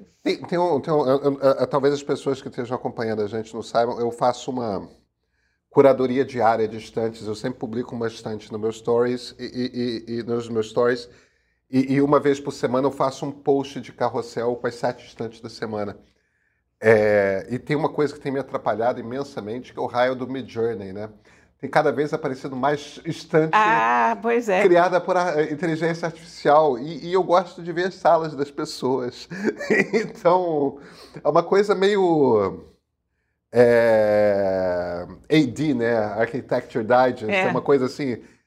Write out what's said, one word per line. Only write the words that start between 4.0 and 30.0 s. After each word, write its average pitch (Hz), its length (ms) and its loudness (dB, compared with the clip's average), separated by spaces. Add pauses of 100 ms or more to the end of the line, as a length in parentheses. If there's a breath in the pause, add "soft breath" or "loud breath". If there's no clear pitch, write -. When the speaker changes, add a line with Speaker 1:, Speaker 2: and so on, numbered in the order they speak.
Speaker 1:
faço 123 400 -2
uma 107 360 -4 (840)
curadoria 131 540 4
diária 113 440 2
de 110 100 -8
estantes, 113 480 -6
eu 107 80 -6
sempre 127 240 -8
publico 123 380 -8
uma 117 120 -4
estante 110 440 -10
no 110 80 -8
meu 110 120 -2
stories 120 680 0
e, 123 40 -12
e, 123 680 -6
e, 117 60 -4
e 117 40 -6
nos 117 240 -4
meus 113 220 -2
stories, 123 400 0 (600 soft breath)
e, 131 260 2
e 143 60 4
uma 143 180 4
vez 139 200 0
por 139 120 -8
semana 131 360 -2
eu 127 40 0
faço 135 340 -4
um 139 60 -6
post 139 500 -2
de - 100 -18
carrossel 120 640 -4
com 123 120 -6
as 117 80 -6
sete 123 300 -6
estantes - 360 -12
da 117 80 -14
semana. 104 480 -8 (840 soft breath)
É, 104 680 4
e 120 80 -4
tem - 180 -4
uma 147 140 0
coisa 147 240 -2
que - 60 -18
tem 143 120 -6
me 131 80 -2
atrapalhado 120 600 -2
imensamente, 120 760 -10
que - 60 -14
é - 20 -4
o 127 60 -4
raio 123 280 0
do 123 120 -8
Midjourney, 113 680 -6
né? 107 160 -10 (540 soft breath)
Tem 135 60 -8
cada 151 240 2
vez 147 200 -2
aparecido 131 440 -6
mais 143 480 -4
estante 160 480 -2
Speaker 2:
Ah, 226 680 2
pois 233 280 -2
é. 185 140 2
Speaker 1:
criada 175 360 4
por 180 160 -2
a, 175 280 0
inteligência 165 640 -2
artificial. 156 720 2
E, 151 300 -10
e 175 60 -4
eu 190 100 2
gosto 175 400 0
de 170 80 -8
ver 170 140 -2
as 190 100 -6
salas 160 400 2
das 143 160 -4
pessoas. 127 800 -6
<laughs> 208 600 0
Então, 170 840 0 (460 loud breath)